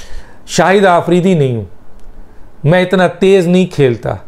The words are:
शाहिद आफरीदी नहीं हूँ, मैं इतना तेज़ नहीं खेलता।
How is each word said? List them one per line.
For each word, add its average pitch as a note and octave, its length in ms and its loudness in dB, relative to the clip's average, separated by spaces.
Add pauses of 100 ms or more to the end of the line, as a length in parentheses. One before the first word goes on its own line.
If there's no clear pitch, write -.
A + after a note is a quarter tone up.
(480)
शाहिद F#3+ 380 2
आफरीदी F3 500 2
नहीं C3+ 200 0
हूँ, G2+ 140 -8 (960)
मैं F3 160 4
इतना F3+ 260 2
तेज़ F#3+ 420 2
नहीं F3+ 180 4
खेलता। B2+ 600 -2